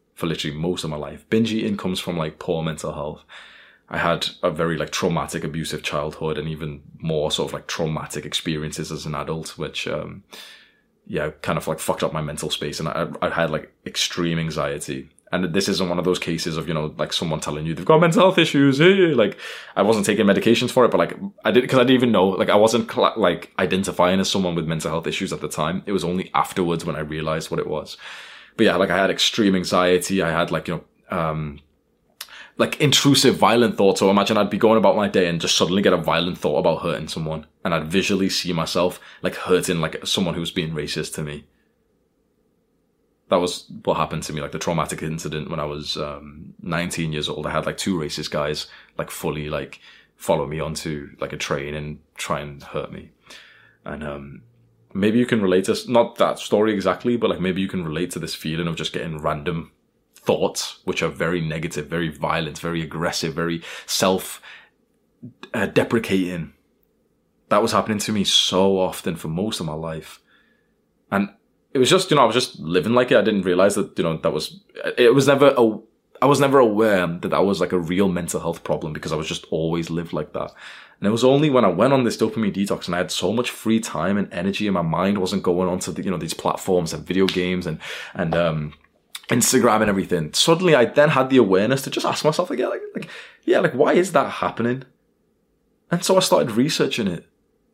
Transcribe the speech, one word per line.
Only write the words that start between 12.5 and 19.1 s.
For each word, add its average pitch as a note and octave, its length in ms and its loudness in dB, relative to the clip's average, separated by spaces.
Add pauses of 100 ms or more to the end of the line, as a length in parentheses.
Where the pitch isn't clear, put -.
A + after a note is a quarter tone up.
space. - 300 -6
And D#2+ 100 -4
I, E2 180 -4 (140)
I F2 80 0
had, E2 180 0
like, D2+ 240 -6 (140)
extreme E2+ 520 -2
anxiety. D2 680 -6 (260)
And F2+ 200 -2
this G2 120 2
isn't F#2 220 0
one F2 100 -2
of F2 60 -2
those F2+ 140 2
cases E2 400 -4
of, D#2+ 100 -6
you E2 60 -2
know, D#2 240 -4
like, D#2 120 -4
someone D#2+ 300 -4
telling D2+ 240 -6
you D#2+ 80 -4
they've - 140 -8
got D#3+ 160 6
mental E3+ 180 4
health F3+ 160 4
issues. C#3 400 4
Hey, F3 380 6